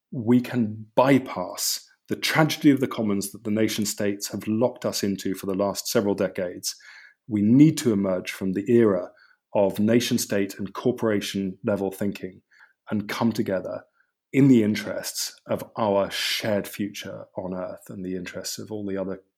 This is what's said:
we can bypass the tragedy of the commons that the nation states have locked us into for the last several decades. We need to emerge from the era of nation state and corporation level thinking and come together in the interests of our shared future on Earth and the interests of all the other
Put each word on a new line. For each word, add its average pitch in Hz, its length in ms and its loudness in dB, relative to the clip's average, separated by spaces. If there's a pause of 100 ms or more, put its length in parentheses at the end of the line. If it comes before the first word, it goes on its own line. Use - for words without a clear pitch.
(120)
we 120 280 4
can 110 540 -2
bypass 123 920 0 (200)
the 104 80 -4
tragedy 151 540 2
of 127 100 4
the 120 60 0
commons 101 460 -2
that 101 100 -18
the 107 80 -6
nation 107 340 0
states 101 440 -4
have 101 180 -8
locked 110 380 0
us 104 180 -4
into 98 320 -2
for 95 120 -10
the 95 100 -2
last 98 320 -2
several 101 260 2
decades. 92 600 -4 (500)
We 104 160 0
need 139 360 8
to 120 140 2
emerge 95 380 -2
from 95 220 -4
the 98 180 -2
era 104 400 4 (440)
of 98 240 2
nation 117 400 2
state 98 400 -4
and 98 140 -10
corporation 104 920 -2
level 98 260 0
thinking 95 520 -8 (480)
and 104 180 -4
come 113 240 0
together 101 500 -4 (500)
in 139 160 6
the 120 140 8
interests - 840 -4
of 104 180 -4 (120)
our 98 340 2
shared - 580 -2
future 101 560 -8 (120)
on 92 180 -6
Earth 92 340 -10
and 101 160 -12
the 92 100 -4
interests 90 440 -8
of 110 120 -12
all 104 160 -6
the 98 100 -4
other 95 240 -6 (180)